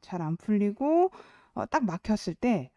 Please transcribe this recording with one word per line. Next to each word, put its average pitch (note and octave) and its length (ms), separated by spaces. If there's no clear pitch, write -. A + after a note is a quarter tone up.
잘 F3 200
안 D#3+ 140
풀리고, B3+ 760
어, - 120
딱 D4 180
막혔을 F#3 500
때 G3 420